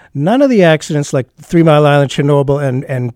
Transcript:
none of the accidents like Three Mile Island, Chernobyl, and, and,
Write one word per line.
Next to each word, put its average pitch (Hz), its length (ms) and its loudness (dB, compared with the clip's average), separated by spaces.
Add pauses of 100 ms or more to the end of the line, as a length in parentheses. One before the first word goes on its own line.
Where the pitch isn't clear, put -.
(140)
none 190 280 -2
of 277 80 2
the 214 140 2
accidents 156 500 0
like 131 220 -4
Three 165 280 0
Mile 151 220 4
Island, 143 260 2
Chernobyl, 143 500 -2
and, 131 240 -4
and, 123 300 -6